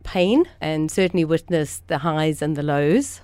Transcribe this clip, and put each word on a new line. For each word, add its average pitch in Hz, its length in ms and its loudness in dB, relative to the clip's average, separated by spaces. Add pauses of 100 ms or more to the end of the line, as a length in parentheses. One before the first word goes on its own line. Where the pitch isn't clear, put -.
pain, 214 420 2 (160)
and 156 280 -2
certainly 180 360 0
witnessed 160 640 -2
the 160 80 0
highs 156 440 0
and 151 140 -2
the 147 80 -4
lows 151 600 0